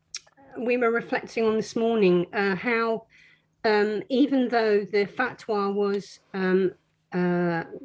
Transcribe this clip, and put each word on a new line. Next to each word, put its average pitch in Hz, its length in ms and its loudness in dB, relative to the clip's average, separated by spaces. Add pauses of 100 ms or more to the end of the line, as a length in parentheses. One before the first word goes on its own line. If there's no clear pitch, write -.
(600)
we 240 160 0
were 233 160 2
reflecting 226 520 -4
on 220 120 2
this 208 180 -4
morning, 208 580 4
uh, 196 220 -2
how, 226 520 -2 (580)
um, 208 440 2
even 254 400 2
though 214 360 2
the 202 200 0
fatwa 202 720 -4
was, 202 460 -4 (120)
um, 185 400 0 (400)
uh, 175 520 0 (200)